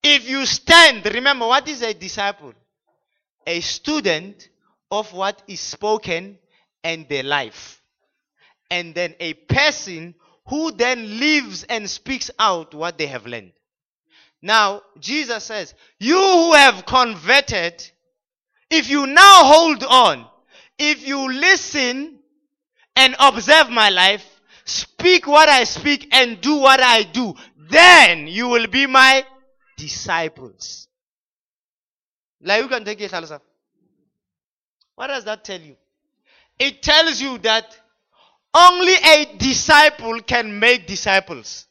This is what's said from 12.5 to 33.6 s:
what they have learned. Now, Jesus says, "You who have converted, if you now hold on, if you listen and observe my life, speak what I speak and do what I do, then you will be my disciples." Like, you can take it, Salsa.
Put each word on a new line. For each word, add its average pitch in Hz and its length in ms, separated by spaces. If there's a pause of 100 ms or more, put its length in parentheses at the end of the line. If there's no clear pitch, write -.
what 160 220
they 156 100
have 123 200
learned. 110 260 (880)
Now, 202 420 (160)
Jesus 233 460
says, 208 300 (240)
"You 277 200
who 359 360
have 262 320
converted, 220 1040 (800)
if 294 180
you 277 180
now 359 380
hold 294 400
on, 202 460 (480)
if 294 280
you 269 240
listen 285 840 (800)
and 262 240
observe 269 520
my 220 180
life, 190 520 (240)
speak - 640
what 302 220
I 262 160
speak - 480
and 240 280
do 294 160
what 269 240
I 233 240
do, 190 300 (220)
then 196 680
you 214 220
will 233 180
be 262 200
my 262 380 (520)
disciples." 156 1080 (1600)
Like, 208 220
you 269 60
can 240 160
take 208 160
it, 202 100
Salsa. 160 300 (1500)